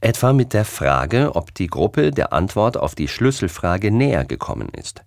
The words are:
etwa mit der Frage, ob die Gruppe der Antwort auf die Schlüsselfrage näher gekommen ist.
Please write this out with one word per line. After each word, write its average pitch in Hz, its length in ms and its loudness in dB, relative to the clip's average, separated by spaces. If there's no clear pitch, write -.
etwa 120 320 2
mit 127 200 2
der 107 120 2
Frage, 71 720 0
ob - 180 -6
die 92 120 -4
Gruppe 147 440 2
der - 220 -2
Antwort 104 440 0
auf - 180 -2
die 73 140 -4
Schlüsselfrage 98 840 0
näher 113 340 2
gekommen - 460 -8
ist. - 360 -16